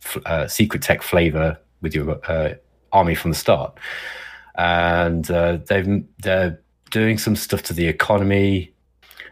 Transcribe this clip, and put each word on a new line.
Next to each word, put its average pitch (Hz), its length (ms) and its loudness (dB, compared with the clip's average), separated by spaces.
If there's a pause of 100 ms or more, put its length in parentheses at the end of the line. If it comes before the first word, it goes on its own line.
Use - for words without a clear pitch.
f-, - 220 -10
uh, 78 200 -2
secret - 360 0
tech - 180 0
flavor 80 580 2 (220)
with 80 140 -4
your, 76 240 -4 (100)
uh, 80 240 -2 (380)
army 85 240 4
from - 160 -2
the 78 60 -2
start. - 380 2 (800)
And, 85 760 2
uh, 85 340 2
they've, 98 400 0 (140)
they're 92 420 0 (300)
doing 110 260 2
some 107 180 0
stuff - 280 -2
to - 100 -8
the 85 140 0
economy. 98 840 2 (600)